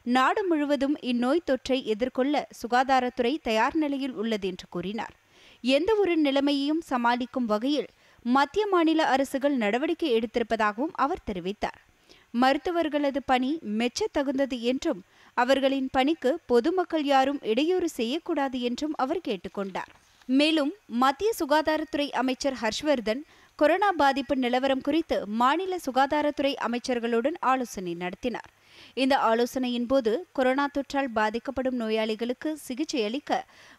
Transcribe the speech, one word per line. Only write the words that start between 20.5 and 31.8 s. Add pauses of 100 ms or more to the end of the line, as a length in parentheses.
மத்திய
சுகாதாரத்துறை
அமைச்சர்
ஹர்ஷ்வர்தன் (340)
கொரோனா
பாதிப்பு
நிலவரம்
குறித்து
மாநில
சுகாதாரத்துறை
அமைச்சர்களுடன்
ஆலோசனை
நடத்தினார். (400)
இந்த
ஆலோசனையின்
போது,
கொரோனா
தொற்றால்
பாதிக்கப்படும்
நோயாளிகளுக்கு